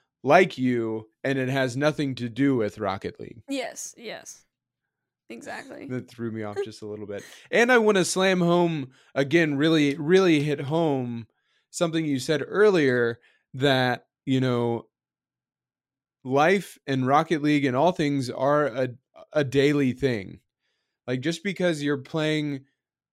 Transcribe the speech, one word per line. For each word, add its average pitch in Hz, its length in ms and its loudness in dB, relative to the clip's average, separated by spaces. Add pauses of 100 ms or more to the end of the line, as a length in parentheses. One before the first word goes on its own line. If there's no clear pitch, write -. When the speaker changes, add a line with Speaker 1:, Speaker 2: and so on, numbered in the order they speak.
(240)
Speaker 1:
like 165 340 4
you, 113 520 -2 (140)
and 135 140 -2
it 131 100 -2
has 131 300 -2
nothing 143 380 -2
to 120 120 -6
do 131 280 0
with 107 240 -4
Rocket 98 400 -6
League. - 280 -18
Speaker 2:
Yes, - 500 -10
yes. - 460 -18 (880)
Exactly. - 580 -16
Speaker 1:
That 123 220 -10
threw 117 220 -8
me 110 120 -8
off 104 140 -8
Speaker 2:
<laughs> 202 80 -6
Speaker 1:
just 110 160 -16
a 110 60 -14
little 104 180 -12
bit. 101 180 -10 (280)
And 240 200 2
I 254 60 6
wanna 208 280 4
slam 185 340 0
home 170 520 0 (220)
again, 143 420 2
really, 147 400 2
really 165 460 4
hit 147 200 -2
home 131 680 -2 (500)
something 165 280 0
you 143 140 0
said 143 260 -2
earlier 139 720 4 (340)
that, 127 540 0 (180)
you 131 160 2
know, 120 460 0 (1400)
life 156 540 0 (100)
and 135 200 -2
Rocket 151 340 2
League 147 240 2
and 127 100 0
all 160 160 4
things 143 380 -2
are 143 380 0
a, 127 220 -2 (440)
a 151 100 0
daily 139 500 2
thing. 104 460 -4 (680)
Like, 127 140 -4
just 165 220 -6
because 175 400 -2
you're 143 180 0
playing 151 640 -4 (480)